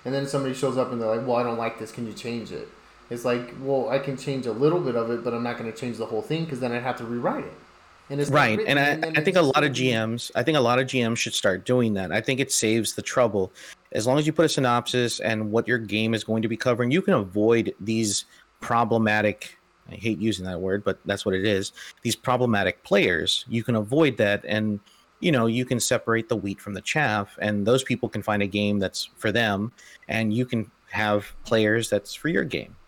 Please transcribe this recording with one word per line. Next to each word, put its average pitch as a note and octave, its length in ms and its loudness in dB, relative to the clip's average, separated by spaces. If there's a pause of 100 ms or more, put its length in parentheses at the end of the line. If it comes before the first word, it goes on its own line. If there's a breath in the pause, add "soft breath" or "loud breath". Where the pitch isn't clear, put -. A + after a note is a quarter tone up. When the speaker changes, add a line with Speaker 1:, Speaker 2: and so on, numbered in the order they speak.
Speaker 1:
and B2+ 80 -4
then C#3 140 -2
somebody C3+ 280 -2
shows B2+ 220 -2
up B2+ 160 0
and A#2+ 80 -4
they're A2 160 0
like, C3 100 -4
"Well, A#2+ 100 2
I B2 60 2
don't A#2 160 -2
like A2+ 200 -4
this. A2 120 -10
Can A#2+ 160 -8
you G#2+ 60 -10
change A2+ 400 -8
it?" B1+ 160 -10 (420 loud breath)
It's A#2+ 140 -8
like, B2 380 0
"Well, C3+ 260 0
I C3+ 100 2
can C3+ 200 -4
change C3+ 280 -4
a A2+ 60 -2
little D#3 280 2
bit B2+ 160 -2
of A2+ 140 0
it, A#2 140 -4
but A#2+ 80 -2
I'm A#2 100 -4
not A#2+ 140 -4
gonna A2+ 160 -8
change A#2+ 240 -8
the A2 100 -4
whole A2 160 -4
thing E3 240 -4
'cause C3 140 -6
then B2 120 -2
I'd A#2+ 100 -2
have B2+ 160 -4
to A#2+ 60 -10
rewrite B2 400 -4
it." - 80 -14 (580)
And C#3+ 100 -4
it's C#3 80 0
not C#3 80 2
Speaker 2:
Right, A#2+ 220 4
Speaker 1:
written, - 100 -2
Speaker 2:
and C#3 100 2
I, C#3 120 4
Speaker 1:
and D#3 120 -2
then E3 140 -4
Speaker 2:
I - 40 4
Speaker 1:
it's D3+ 40 -4
Speaker 2:
think F#3 140 2
a - 20 6
Speaker 1:
just D#3 140 6
Speaker 2:
lot D3+ 100 4
of C#3+ 60 2
Speaker 1:
gonna - 20 -4
be - 60 -4
Speaker 2:
G A#2 280 2
Ms, A#2 280 -4
I A#2+ 80 0
think D3+ 160 2
a - 20 6
lot B2 180 4
of C3 80 2
G A#2+ 220 0
Ms A#2 100 0
should - 160 -2
start F#2+ 300 2
doing A#2+ 300 4
that. F#2 180 -2
I G#2+ 80 2
think C3 180 0
it C3+ 140 -2
saves A2 420 2
the - 80 -6
trouble. G#2 480 2 (420 loud breath)
As A2 140 -2
long C3+ 120 4
as D3+ 80 2
you D#3 80 0
put E3 100 4
a D3+ 60 4
synopsis A#2+ 720 0
and G#2+ 300 -2
what A#2 160 2
your A#2+ 120 0
game A2 340 0
is A2 100 0
going A2 200 0
to A2 60 0
be A2+ 100 -2
covering, A#2+ 320 0
you E3+ 100 4
can F#3+ 140 2
avoid G#2+ 680 2
these G#2+ 460 -2 (340 soft breath)
problematic, G#2+ 1000 2 (320)
I - 40 -14
hate G#2 240 -4
using G2 260 -2
that F2+ 160 -6
word, F#2+ 240 -2
but F#2+ 220 -2
that's G2+ 180 -2
what G2 100 2
it F#2+ 120 0
is, G2 260 0 (300 loud breath)
these A#2 140 -2
problematic A#2+ 680 0
players. F#2 680 0
You A2+ 140 -2
can A#2+ 140 0
avoid A#2+ 420 2
that, G2+ 280 2
and, G#2+ 340 0 (400 soft breath)
you F3 120 2
know, A#2 140 4
you A#2+ 180 0
can B2 160 -2
separate A2+ 480 0
the A#2 80 0
wheat G2 240 -6
from G2+ 140 -10
the F#2 80 -6
chaff, G#2+ 580 -2
and G#2 260 0
those C3 160 4
people A#2 280 -2
can G#2 120 -6
find G#2 200 0
a G2+ 40 0
game G#2 340 0
that's - 360 -4
for G#2+ 160 -2
them, G#2+ 400 0 (360 loud breath)
and A2 260 0
you B2 100 0
can A2+ 260 -4 (200)
have G#2 420 0 (120)
players A2+ 440 2
that's - 260 -2
for - 140 -6
your F3 160 0
game. - 320 -6 (120)